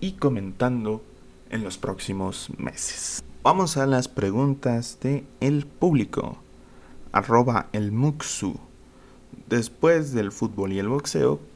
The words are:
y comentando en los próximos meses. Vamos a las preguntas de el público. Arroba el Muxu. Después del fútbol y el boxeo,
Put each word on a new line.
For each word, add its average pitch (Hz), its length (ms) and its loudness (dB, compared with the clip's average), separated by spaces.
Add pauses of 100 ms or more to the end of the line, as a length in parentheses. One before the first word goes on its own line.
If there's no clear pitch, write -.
y 190 120 -4
comentando 110 880 0 (480)
en 110 140 -4
los 92 140 -8
próximos 95 800 -6
meses. - 640 -8 (180)
Vamos 170 360 4
a 135 100 2
las 127 220 2
preguntas 120 920 0
de 139 240 -2 (140)
el 143 260 0
público. - 720 0 (760)
Arroba 117 600 4
el 104 200 0
Muxu. 131 680 -2 (880)
Después 143 640 2
del 104 180 0
fútbol 98 420 -2
y 98 60 -2
el 101 100 0
boxeo, 143 500 2 (160)